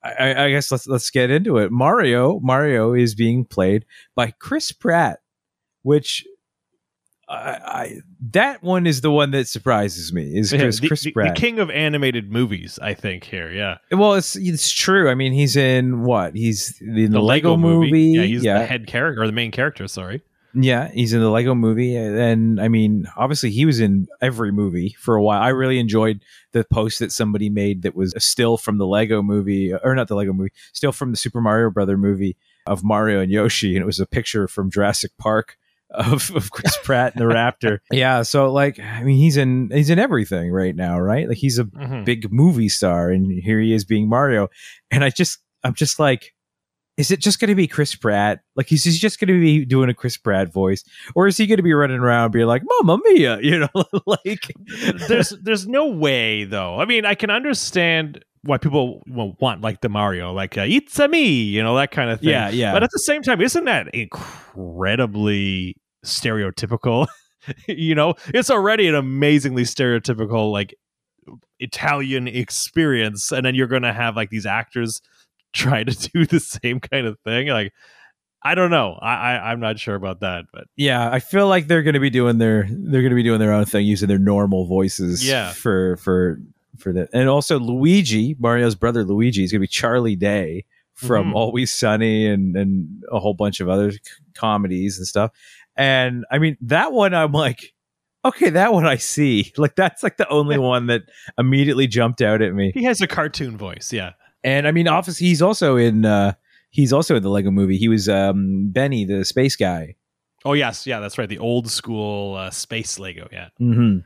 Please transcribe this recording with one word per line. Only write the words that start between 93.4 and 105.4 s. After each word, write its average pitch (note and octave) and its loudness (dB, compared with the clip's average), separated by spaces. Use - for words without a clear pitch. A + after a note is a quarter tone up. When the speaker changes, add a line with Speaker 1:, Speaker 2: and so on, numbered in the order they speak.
Speaker 1:
of F2+ -4
other G2+ 2
c-, G#2 -12
comedies G2 -4
and F#2 -10
stuff. G#2 -2
And, B2+ 0
I C3 -2
mean, D#3 0
that E3+ 0
one G3+ 2
I'm D#3 0
like, C#3+ -2
"Okay, B3+ 2
that F#3+ 4
one E3+ 4
I C#3 2
see." B2 0
<laughs> - -6
Like, D3 0
that's, - 0
like, - -2
the G#3 0
only D3 2
Speaker 2:
<laughs> B2+ 2
Speaker 1:
one A#2+ 0
that A#2 2
immediately C3+ 2
jumped A#2 0
out A2 2
at F#2+ 0
me. G2 0
Speaker 2:
He B3 -2
has B3 0
a F#3+ 0
cartoon D3+ -6
voice, F#2+ -12
yeah. F#2 -8
Speaker 1:
And, C#3 2
I D#3 2
mean, E3+ 2
obviously, E3+ 0
he's D#3+ 4